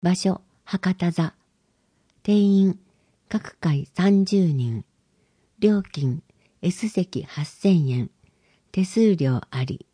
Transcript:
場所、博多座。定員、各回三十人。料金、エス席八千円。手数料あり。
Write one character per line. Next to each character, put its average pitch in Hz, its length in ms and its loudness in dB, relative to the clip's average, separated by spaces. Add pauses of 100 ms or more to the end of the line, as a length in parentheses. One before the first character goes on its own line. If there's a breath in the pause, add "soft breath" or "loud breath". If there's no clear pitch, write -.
場 180 120 2
所、 190 260 -2 (220)
博 185 320 -2
多 175 160 -2
座。 165 240 -4 (880)
定 208 160 2
員、 196 400 4 (500)
各 - 300 -8
回 147 340 -2
三 196 320 2
十 190 280 2
人。 120 320 -4 (760)
料 208 240 2
金、 139 400 -4 (400)
エ 175 80 0
ス 214 180 -6
席 - 360 -4
八 147 200 -8
千 165 440 0
円。 123 220 -2 (600)
手 190 140 -2
数 214 320 2
料 131 240 0 (100)
あ 131 140 -4
り。 131 300 -10